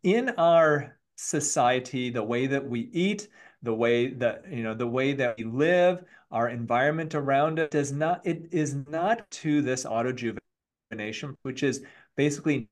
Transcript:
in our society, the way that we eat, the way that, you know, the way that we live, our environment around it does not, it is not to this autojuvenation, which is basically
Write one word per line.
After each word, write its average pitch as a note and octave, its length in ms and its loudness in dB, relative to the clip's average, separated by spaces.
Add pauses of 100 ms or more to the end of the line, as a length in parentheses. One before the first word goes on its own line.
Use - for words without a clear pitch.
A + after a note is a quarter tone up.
in A#3 280 2
our E3 680 4 (160)
society, B2+ 960 0
the A#2+ 140 -2
way A#2+ 240 0
that C#3 200 -2
we A#2 240 -6
eat, G3 360 -2 (340)
the A#2 100 -2
way A#2+ 420 2
that, A#2+ 360 -2
you A#2+ 140 -6
know, A2 100 -4
the A#2+ 140 -4
way C3 240 0
that B2 260 -2
we A2 60 -8
live, F3 580 2 (300)
our A#2 160 0
environment C3 640 0
around D3 460 2
it D3+ 100 0
does C#3 220 0
not, D#3 340 -2
it E3 240 -4
is D3+ 240 -2 (140)
not F#3+ 420 -2
to D3 320 0
this B2+ 220 -2
autojuvenation, A2+ 1600 -6
which B2+ 200 -6
is C3+ 220 0 (320)
basically C#3+ 560 0